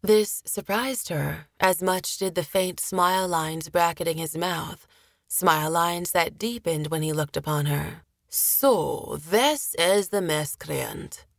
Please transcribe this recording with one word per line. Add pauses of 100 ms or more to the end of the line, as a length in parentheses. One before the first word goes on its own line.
This
surprised
her, (120)
as
much
did
the
faint
smile
lines
bracketing
his
mouth, (420)
smile
lines
that
deepened
when
he
looked
upon
her. (260)
So,
this
is
the
miscreant (140)